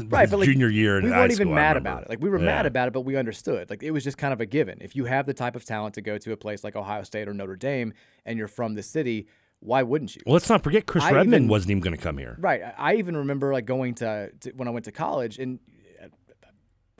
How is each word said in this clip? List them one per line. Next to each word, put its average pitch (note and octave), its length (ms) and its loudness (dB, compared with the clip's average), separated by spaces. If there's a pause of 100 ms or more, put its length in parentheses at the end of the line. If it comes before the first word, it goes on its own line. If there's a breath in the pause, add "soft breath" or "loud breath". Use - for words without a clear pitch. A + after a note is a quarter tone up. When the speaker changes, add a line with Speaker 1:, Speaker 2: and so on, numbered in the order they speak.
Speaker 1:
Right, A2 180 2
Speaker 2:
his - 80 6
Speaker 1:
but, G3+ 80 2
like, G3 100 6
Speaker 2:
junior C3+ 200 6
year G#2+ 280 4
in G2 100 2
Speaker 1:
we B3 40 2
Speaker 2:
high - 80 4
Speaker 1:
weren't - 140 6
even G3+ 160 2
Speaker 2:
school, D#2+ 60 0
I - 20 4
Speaker 1:
mad D3+ 140 4
Speaker 2:
remember. C3 180 0
Speaker 1:
about F2 160 -6
it. - 40 -16
Like, A2+ 120 -6
we F3+ 100 0
were F#3+ 80 0
Speaker 2:
Yeah. E3+ 60 2
Speaker 1:
mad D#3+ 220 2
about B2 200 0
it, B2 80 -4
but C3 60 -2
we C3+ 160 -4
understood. A2+ 520 -4
Like, G#2+ 140 -10
it D3+ 80 -6
was D3 140 -4
just C3+ 120 -6
kind C#3 160 -4
of A2+ 80 -4
a A#2 60 -2
given. A2+ 340 -2
If - 140 -16
you C3+ 120 -4
have C3 200 0
the C#3 80 -4
type B2 220 -6
of A#2 80 -12
talent G#2+ 320 -6
to G#2+ 60 -12
go G#2 160 -6
to A2+ 120 -10
a A2 60 -4
place G#2 260 -10
like G#2+ 140 -10
Ohio G#2 260 -6
State G#2+ 240 -8
or G#2 80 -8
Notre F#2+ 220 -8
Dame A#2+ 360 -4 (320 soft breath)
and A2+ 140 -6
you're G#2+ 80 -6
from A2 280 -6
the G#2 100 -8
city, A#2+ 420 -4 (320)
why B2+ 240 0
wouldn't C3 320 -2
you? - 100 -20
Speaker 2:
Well, B2+ 100 4
let's E3+ 140 4
not G#3 140 4
forget F3 240 2
Chris E3 160 0
Speaker 1:
I - 80 4
Speaker 2:
Redmond F#3+ 240 6
Speaker 1:
even B2+ 140 6
Speaker 2:
wasn't G2+ 240 4
even F#2+ 100 2
gonna E2+ 140 -2
come D2+ 200 -6
here. B1 220 -12
Speaker 1:
Right. D3+ 240 0
I, A2 120 -12 (180)
I - 20 6
even F3 220 0
remember, C#3 360 -2
like, B2 140 -2
going B2+ 300 -2
to, G#2+ 340 -6 (120)
to, B2+ 100 -12
when B2+ 160 -8
I - 20 -4
went A#2 140 -6
to G#2+ 80 -14
college, B2 480 -4
and, B2+ 180 -6 (420)
uh, F2+ 60 -20 (920)